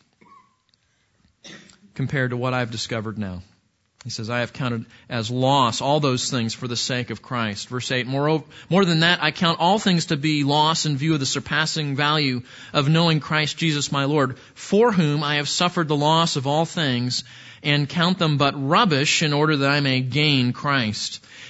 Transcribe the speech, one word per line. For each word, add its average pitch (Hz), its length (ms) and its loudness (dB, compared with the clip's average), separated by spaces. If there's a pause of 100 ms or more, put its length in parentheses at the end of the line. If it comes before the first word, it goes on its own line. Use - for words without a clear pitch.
(1900)
compared 131 360 -4
to 123 60 -6
what 127 160 -4
I've 123 180 -2
discovered 110 460 -8
now.'" 92 260 -8 (640)
He 120 60 -14
says, 110 180 -10
"I 120 120 -4
have 117 120 -4
counted 120 320 -4 (240)
as 117 220 -4
loss 127 500 2
all 143 200 2
those 131 280 0
things 113 240 -2
for - 160 -10
the 120 80 -6
sake 123 320 -4
of 110 140 -10
Christ." 110 460 -4
Verse 123 220 -6
eight, 127 160 -2
"Moreover, 143 380 0 (240)
more 190 160 4
than 170 160 2
that, 170 220 2
I 151 80 2
count 165 300 0
all 185 180 4
things 180 280 2
to 160 120 -2
be 147 260 0
loss 151 400 2
in 147 140 -2
view 160 160 0
of 151 60 0
the 135 60 -2
surpassing 147 720 -2
value 147 460 0 (320)
of 143 140 2
knowing 160 320 4
Christ 151 360 -2
Jesus 147 360 -2
my 139 120 0
Lord, 139 340 0 (160)
for 226 380 2
whom 156 300 2
I 147 140 -2
have 147 120 -2
suffered 175 400 0
the 151 80 0
loss 160 400 2
of 135 120 -2
all 156 180 0
things, 123 560 -2 (400)
and 147 260 0
count 175 300 0
them 156 200 2
but 143 220 2
rubbish 151 600 2
in 151 100 2
order 151 260 2
that 139 120 2
I 143 80 2
may 135 220 2
gain 131 520 2
Christ, 123 720 -4 (260)